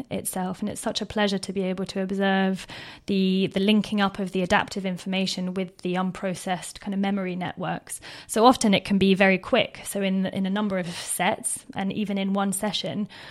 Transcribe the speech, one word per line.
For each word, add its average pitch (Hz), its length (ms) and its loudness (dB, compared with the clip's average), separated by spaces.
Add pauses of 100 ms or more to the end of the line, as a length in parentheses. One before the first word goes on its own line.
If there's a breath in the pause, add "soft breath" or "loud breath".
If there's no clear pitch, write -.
(100)
itself. 185 500 -4
And 208 100 -2
it's - 100 -8
such - 220 -2
a 202 40 -6
pleasure 202 300 2
to 190 160 -6
be 196 120 0
able 185 200 -2
to 196 160 -4
observe 190 680 2 (380 loud breath)
the, 190 480 4
the 190 80 0
linking 208 400 4
up 196 180 2
of 185 140 -4
the 185 80 0
adaptive 190 460 2
information 185 680 -2
with 185 300 -6
the 180 120 0
unprocessed 185 840 -4
kind 196 140 -6
of 196 40 0
memory 196 380 0
networks. 170 640 -6 (260 loud breath)
So 226 200 6
often 240 260 6
it - 140 2
can 202 100 2
be 190 160 6
very 190 240 6
quick. - 480 0
So - 160 -6
in, 190 260 0
in 190 200 -2
a 185 40 -2
number 202 280 -2
of 175 100 -4
sets, - 760 -2 (120)
and 196 180 -2
even 202 240 -2
in 196 160 0
one 196 220 0
session, - 520 -4 (240 loud breath)